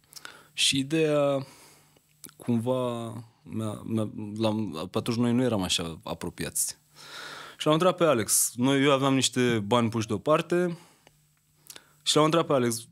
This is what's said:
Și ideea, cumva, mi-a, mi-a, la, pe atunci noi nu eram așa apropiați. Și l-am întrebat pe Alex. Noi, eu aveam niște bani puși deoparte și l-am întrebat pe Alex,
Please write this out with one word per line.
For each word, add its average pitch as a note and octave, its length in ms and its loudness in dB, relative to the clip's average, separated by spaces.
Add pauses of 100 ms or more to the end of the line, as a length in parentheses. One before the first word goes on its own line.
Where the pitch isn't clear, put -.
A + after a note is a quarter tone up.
(520)
Și - 260 0
ideea, C#3+ 680 0 (880)
cumva, A#2+ 720 -2 (360)
mi-a, A2 420 -8
mi-a, A2 260 -2 (280)
la, A2 160 2 (360)
pe - 80 -4
atunci A2+ 180 -2
noi A#2+ 160 2
nu B2 100 2
eram A2+ 200 0
așa E2 420 -4
apropiați. - 760 -6 (800)
Și - 80 -8
l-am D3+ 80 4
întrebat F3 240 2
pe F3 60 2
Alex. B2 520 2
Noi, C3+ 280 2
eu C#3+ 80 6
aveam C3+ 220 4
niște B2 520 2
bani A#2 220 4
puși A2 180 -2
deoparte E3 720 0 (1200)
și - 140 -2
l-am D3+ 80 8
întrebat D#3+ 240 2
pe D#3 60 2
Alex, A#2+ 380 0